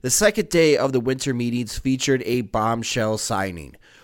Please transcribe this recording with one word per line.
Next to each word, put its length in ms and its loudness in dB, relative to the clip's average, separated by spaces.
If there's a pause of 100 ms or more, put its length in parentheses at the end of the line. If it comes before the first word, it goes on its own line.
The 80 -4
second 380 2
day 300 4
of 160 0
the 80 2
winter 320 -2
meetings 440 -2
featured 480 0
a 140 0
bombshell 800 -2
signing. 580 -6 (280)